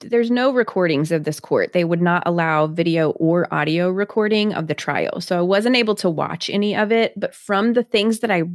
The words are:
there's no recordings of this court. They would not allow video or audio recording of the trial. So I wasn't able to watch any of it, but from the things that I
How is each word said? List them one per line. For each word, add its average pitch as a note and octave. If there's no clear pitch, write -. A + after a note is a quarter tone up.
there's A#3
no B3
recordings E3
of D#3
this D3+
court. -
They F3
would E3+
not F3
allow D#3+
video D#3+
or E3+
audio D#3
recording G#3
of E3
the D3+
trial. -
So F3
I F3
wasn't G#3+
able G#3+
to F3+
watch D3+
any G#3
of G#3+
it, A3+
but G3
from G#3
the A#3+
things A3
that A3+
I F3+